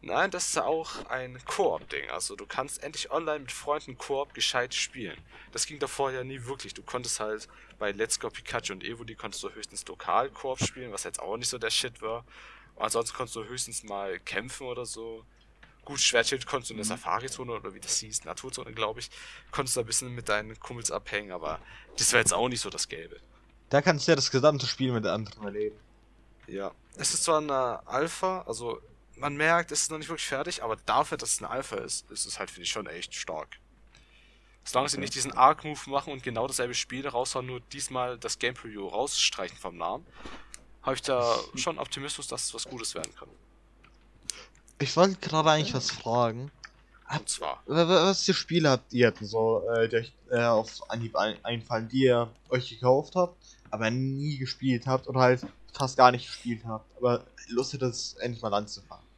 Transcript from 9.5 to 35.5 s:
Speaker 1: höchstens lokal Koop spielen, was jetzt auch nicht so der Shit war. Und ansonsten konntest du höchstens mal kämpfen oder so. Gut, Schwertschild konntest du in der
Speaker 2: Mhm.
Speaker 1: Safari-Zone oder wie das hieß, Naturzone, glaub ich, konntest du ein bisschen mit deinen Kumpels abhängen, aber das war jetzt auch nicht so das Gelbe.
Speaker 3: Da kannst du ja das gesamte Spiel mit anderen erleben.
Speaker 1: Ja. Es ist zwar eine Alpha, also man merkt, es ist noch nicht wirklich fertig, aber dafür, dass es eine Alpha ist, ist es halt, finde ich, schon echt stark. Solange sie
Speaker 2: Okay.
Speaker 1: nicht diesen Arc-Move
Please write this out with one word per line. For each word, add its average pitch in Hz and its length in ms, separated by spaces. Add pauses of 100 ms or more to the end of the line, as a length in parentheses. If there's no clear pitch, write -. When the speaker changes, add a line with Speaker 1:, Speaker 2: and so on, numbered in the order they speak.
Speaker 1:
höchstens - 340
lokal 107 440
Koop 131 280
spielen, 123 320
was 98 120
jetzt - 160
auch 101 180
nicht 120 120
so 127 100
der 110 100
Shit - 320
war. 113 240 (500)
Und - 100
ansonsten 113 300
konntest 123 200
du 113 80
höchstens 117 400
mal 98 380
kämpfen 127 440
oder 123 220
so. 113 360 (640)
Gut, 143 140
Schwertschild - 480
konntest 127 240
du - 20
in 110 40
der 107 80
Speaker 2:
Mhm. 107 40 (100)
Speaker 1:
Safari-Zone 120 520
oder 101 240
wie 95 40
das - 200
hieß, 107 260
Naturzone, 110 480
glaub 110 240
ich, - 140 (400)
konntest 135 260
du 123 40
ein 117 40
bisschen 123 300
mit 117 140
deinen 107 300
Kumpels 117 300
abhängen, 104 420
aber 80 280 (380)
das - 160
war 120 80
jetzt 107 120
auch 113 160
nicht 120 120
so 98 100
das - 160
Gelbe. - 300 (520)
Speaker 3:
Da 143 140
kannst 165 240
du 170 60
ja - 20
das 131 160
gesamte 139 340
Spiel 131 280
mit 107 120
anderen 104 380
erleben. 104 320 (720)
Speaker 1:
Ja. 98 240 (260)
Es - 160
ist - 100
zwar 160 160
eine 131 480
Alpha, 170 600
also 113 320 (380)
man 143 200
merkt, 165 340
es 147 120
ist - 80
noch 160 80
nicht 151 100
wirklich 165 180
fertig, 143 360
aber 110 140
dafür, 139 400
dass 117 160
es - 60
eine 104 100
Alpha 123 280
ist, - 320
ist - 160
es - 140
halt, 95 100
finde 87 140
ich, - 80
schon 104 160
echt 87 260
stark. - 440 (1040)
Solange 135 260
sie 139 80
Speaker 2:
Okay. 135 40
Speaker 1:
nicht 139 140
diesen 127 160
Arc-Move 147 480 (100)